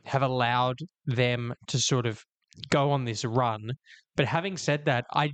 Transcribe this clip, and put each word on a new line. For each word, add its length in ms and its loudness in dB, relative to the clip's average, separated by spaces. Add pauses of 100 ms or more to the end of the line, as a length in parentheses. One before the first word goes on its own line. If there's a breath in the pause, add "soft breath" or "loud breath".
have 180 0
allowed 580 2 (260)
them 480 0 (140)
to 120 -2
sort 260 2
of 140 -2 (500)
go 220 4
on 140 0
this 180 -4
run. 480 0 (440 loud breath)
But 120 2
having 280 -2
said 300 -2
that, 280 2
I 200 2